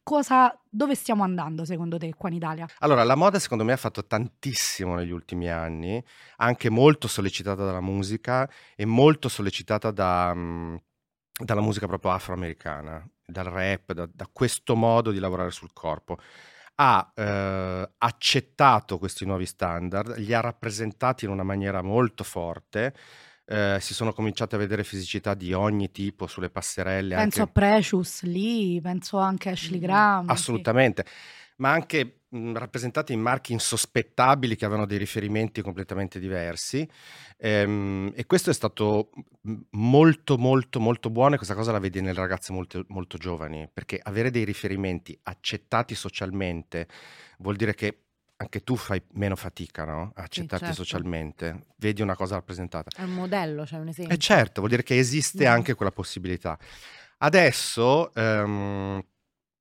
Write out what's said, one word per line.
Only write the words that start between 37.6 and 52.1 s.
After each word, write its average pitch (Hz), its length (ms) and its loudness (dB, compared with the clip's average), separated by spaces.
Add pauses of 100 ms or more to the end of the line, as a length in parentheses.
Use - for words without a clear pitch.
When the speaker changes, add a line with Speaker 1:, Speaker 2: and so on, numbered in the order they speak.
Speaker 2:
e 123 100 -6
questo 180 240 2
è 143 40 4
stato, 107 560 0 (360)
mm, 110 80 -6 (180)
molto, 135 640 6
molto, 127 420 2
molto 117 300 0
buono, 131 240 4
e - 20 2
questa 101 180 -6
cosa 113 180 -2
la 107 60 0
vedi 95 220 -2
nelle 92 180 -2
ragazze 92 340 -4
molto, 92 360 -8
molto 92 300 -10
giovani, 78 540 -8
perché - 300 -10
avere 110 280 -2
dei 120 140 0
riferimenti 95 800 -6
accettati 110 720 -4
socialmente 90 920 -6 (500)
vuol 101 180 -4
dire 104 180 -2
che 107 240 -4 (380)
anche - 280 -10
tu 127 100 0
fai 101 260 -4 (120)
meno 98 240 -2
fatica, 82 480 -12
no? 80 320 -8
A 95 60 -14
Speaker 3:
Sì, - 0 -
Speaker 2:
accettarti 101 440 -8
Speaker 3:
certo. 92 160 -6
Speaker 2:
socialmente, 82 840 -6 (100)
vedi 107 260 -2
una 98 140 -2